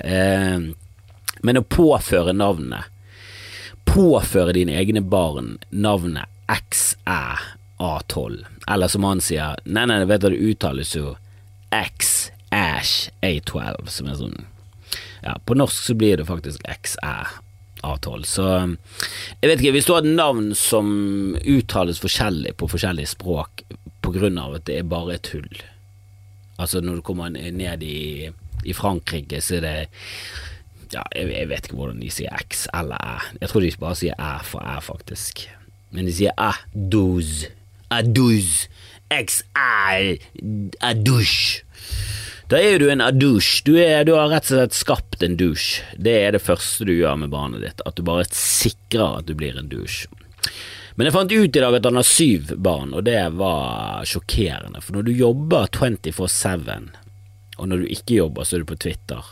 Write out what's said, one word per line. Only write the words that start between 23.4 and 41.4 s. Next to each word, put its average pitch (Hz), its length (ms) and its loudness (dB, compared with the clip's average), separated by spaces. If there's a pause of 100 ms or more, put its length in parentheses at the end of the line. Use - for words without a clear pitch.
på 87 100 -2
grunn 95 240 0
av 69 220 -8
at - 80 -16
det 67 100 -2
er 87 140 -4
bare 85 240 -4
et - 160 -14
hull, - 320 -12 (880)
altså 90 240 -4
når 87 220 -4
du - 80 -14
kommer 87 240 -6
ned 85 500 -8
i, 76 460 -8 (340)
i 87 140 -6
Frankrike, 78 680 -4
så 90 160 -2
er 80 60 -4
det, 76 100 -4 (1160)
ja, - 80 -8 (160)
jeg, 87 160 -4
jeg 76 160 -6
vet - 180 -8
ikke - 140 -10
hvordan 58 180 -8
de 58 140 -8
sier - 320 -8
X - 260 -8
eller 82 300 -6
Æ. - 160 -8 (240)
Jeg - 100 -6
tror 101 140 4
de 78 160 0
bare 85 160 -6
sier - 240 -4
Æ 76 100 -6 (140)
for - 160 -12
Æ, 69 240 -8
faktisk. - 540 -12 (500)
Men 92 160 -4
de 87 80 -2
sier 98 240 2
Æ, 107 140 2 (420)
douz. 87 540 2 (420)
Æ, 117 140 0 (100)
douz. 110 380 4 (580)
X, 139 320 -2 (160)
Æ, 98 600 2 (580)
Æ, 120 240 0
douche. - 640 2 (840)